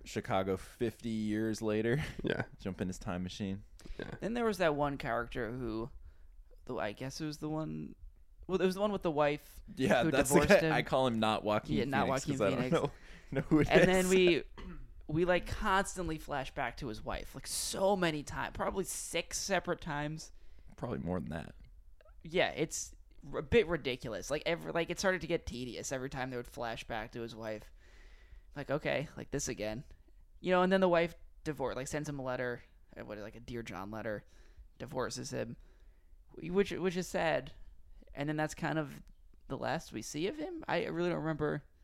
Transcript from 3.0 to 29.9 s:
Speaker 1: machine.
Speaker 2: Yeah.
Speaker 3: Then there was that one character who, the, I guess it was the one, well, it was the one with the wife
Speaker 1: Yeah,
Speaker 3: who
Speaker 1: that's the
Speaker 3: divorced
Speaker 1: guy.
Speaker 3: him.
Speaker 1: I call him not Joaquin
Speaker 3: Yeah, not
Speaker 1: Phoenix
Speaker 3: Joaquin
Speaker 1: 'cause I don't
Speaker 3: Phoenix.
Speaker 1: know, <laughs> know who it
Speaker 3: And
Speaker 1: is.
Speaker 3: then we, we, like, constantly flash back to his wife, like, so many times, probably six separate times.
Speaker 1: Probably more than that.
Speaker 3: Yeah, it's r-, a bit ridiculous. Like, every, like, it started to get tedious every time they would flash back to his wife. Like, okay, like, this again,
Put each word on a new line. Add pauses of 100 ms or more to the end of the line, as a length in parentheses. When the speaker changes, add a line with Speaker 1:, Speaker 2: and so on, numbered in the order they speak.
Speaker 1:
machine. (360)
Speaker 2:
Yeah. (140)
Speaker 3:
Then
there
was
that
one
character
who, (760)
the,
I
guess
it
was
the
one, (500)
well,
it
was
the
one
with
the
wife (340)
Speaker 1:
Yeah,
Speaker 3:
who
Speaker 1:
that's
the
Speaker 3:
divorced
Speaker 1:
guy.
Speaker 3:
him.
Speaker 1:
I
call
him
not
Joaquin
Speaker 3:
Yeah,
not
Speaker 1:
Phoenix
Speaker 3:
Joaquin
Speaker 1:
'cause
I
don't
Speaker 3:
Phoenix.
Speaker 1:
know, (200)
<laughs>
know
who
it
Speaker 3:
And
Speaker 1:
is.
Speaker 3:
then
we, (680)
we,
like,
constantly
flash
back
to
his
wife,
like,
so
many
times,
probably
six
separate
times. (460)
Speaker 1:
Probably
more
than
that. (680)
Speaker 3:
Yeah,
it's (380)
r-,
a
bit
ridiculous.
Like,
every,
like,
it
started
to
get
tedious
every
time
they
would
flash
back
to
his
wife. (840)
Like,
okay,
like,
this
again, (580)